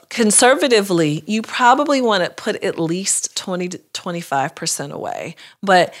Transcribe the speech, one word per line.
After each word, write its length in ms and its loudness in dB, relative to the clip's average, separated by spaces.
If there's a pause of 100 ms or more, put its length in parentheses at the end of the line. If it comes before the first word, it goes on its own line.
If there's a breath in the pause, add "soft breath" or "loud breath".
conservatively, 1200 2
you 160 -2
probably 580 2
wanna 300 0
put 340 -6
at 140 -4
least 580 -4
twenty 320 -6
to 100 -10 (140)
twenty-five 640 -6
percent 380 -8
away. 440 -10 (260 loud breath)
But 380 4